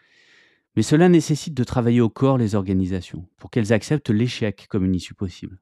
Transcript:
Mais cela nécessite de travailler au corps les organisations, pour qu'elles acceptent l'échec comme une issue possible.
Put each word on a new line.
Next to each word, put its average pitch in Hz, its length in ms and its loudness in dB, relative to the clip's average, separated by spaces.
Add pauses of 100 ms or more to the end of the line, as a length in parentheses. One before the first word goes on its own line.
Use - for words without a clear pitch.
(760)
Mais 110 60 2
cela 160 260 4
nécessite 156 460 2
de 123 100 -2
travailler 120 380 2
au 110 80 2
corps 135 260 0
les 110 180 0
organisations, 95 720 -4 (120)
pour - 120 -20
qu'elles 113 220 0
acceptent 143 380 0
l'échec 110 580 -2
comme 95 160 -2
une 95 100 0
issue - 200 -8
possible. - 480 -12